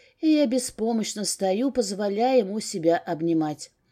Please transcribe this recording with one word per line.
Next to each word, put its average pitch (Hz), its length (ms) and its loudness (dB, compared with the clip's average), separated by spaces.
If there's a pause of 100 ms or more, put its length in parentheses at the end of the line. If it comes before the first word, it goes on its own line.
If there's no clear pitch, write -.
(200)
и 320 80 2
я 302 180 4
беспомощно 220 800 -2
стою, 196 460 0
позволяя 208 680 0
ему 208 220 0
себя 165 380 0
обнимать. 160 720 -2 (220)